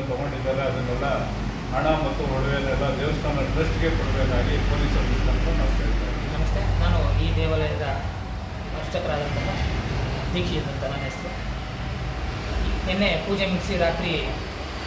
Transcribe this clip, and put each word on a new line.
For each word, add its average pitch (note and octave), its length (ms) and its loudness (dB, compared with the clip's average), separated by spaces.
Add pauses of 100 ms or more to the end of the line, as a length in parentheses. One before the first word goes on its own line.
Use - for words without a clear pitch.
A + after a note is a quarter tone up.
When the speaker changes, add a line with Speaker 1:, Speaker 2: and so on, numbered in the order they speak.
(100)
Speaker 1:
ತಗೊಂಡಿದ್ದಾರೆ C3+ 520 -2
ಅದನ್ನೆಲ್ಲ B2 420 0 (680)
ಹಣ C#3 160 2
ಮತ್ತು D3 360 2
ಒಡವೆನೆಲ್ಲ C3+ 600 0 (160)
ದೇವಸ್ಥಾನ D3 360 0 (160)
ಟ್ರಸ್ಟ್‌ಗೆ D#3+ 380 2
ಕೊಡಬೇಕಾಗಿ - 680 2
ಪೊಲೀಸರು - 560 2
ಮುಖಾಂತರ - 400 2
ನಾವು - 260 4
ಕೇಳ್ತೇವೆ. - 600 0
Speaker 2:
ನಮಸ್ತೆ, - 220 2 (200)
ನಾನು - 180 4 (260)
ಈ D#3+ 120 4
ದೇವಾಲಯದ D#3 460 2 (960)
ಅರ್ಚಕರಾದಂತಹ D3+ 720 -2 (840)
ದೀಕ್ಷಿತ್ E3+ 340 0
ಅಂತ C#3 140 -4
ನನ್ನ C3 120 -4
ಹೆಸರು. - 360 -6 (1600)
ನಿನ್ನೆ F#3 420 2
ಪೂಜೆ G3 180 0
ಮುಗಿಸಿ F#3 300 0
ರಾತ್ರಿ E3 580 0 (520)